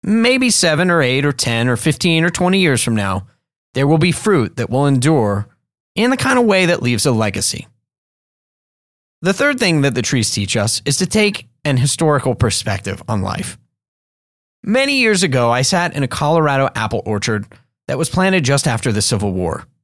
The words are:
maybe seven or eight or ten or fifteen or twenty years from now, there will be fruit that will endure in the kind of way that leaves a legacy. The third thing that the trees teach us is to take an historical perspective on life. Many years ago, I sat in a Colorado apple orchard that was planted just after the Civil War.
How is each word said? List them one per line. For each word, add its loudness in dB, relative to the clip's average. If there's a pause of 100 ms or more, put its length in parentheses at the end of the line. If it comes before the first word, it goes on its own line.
maybe 0
seven 0
or 2
eight 0
or 0
ten -2
or 2
fifteen 0
or 2
twenty 0
years 2
from -2
now, -4 (460)
there 0
will 4
be 2
fruit 0
that -4
will 0
endure 2 (460)
in 0
the 0
kind 0
of 2
way 2
that 0
leaves 0
a 2
legacy. -2 (1500)
The 0
third 0
thing 2
that 2
the -2
trees 0
teach -4
us -2
is -2
to 0
take 0 (180)
an 2
historical 0
perspective -2
on -2
life. -6 (1040)
Many 0
years 2
ago, 2
I 2
sat 0
in -2
a -2
Colorado 0
apple -4
orchard -2 (420)
that -4
was -2
planted 0
just 2
after -2
the 0
Civil -2
War. -4 (180)